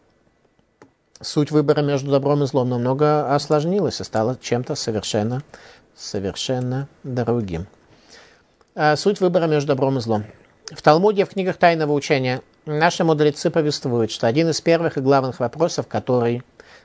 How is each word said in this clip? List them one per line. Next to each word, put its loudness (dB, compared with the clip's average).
суть -2
выбора 2
между -2
добром 2
и 2
злом 0
намного 0
осложнилась 0
и -10
стала -2
чем-то -4
совершенно, -4
совершенно -6
другим. -4
А, 4
суть 0
выбора 2
между 2
добром 0
и -2
злом. -2
В -16
Талмуде, 4
в -4
книгах -2
тайного 2
учения 0
наши 0
мудрецы 2
повествуют, 0
что -4
один 2
из -2
первых 0
и -2
главных 2
вопросов, -2
который -2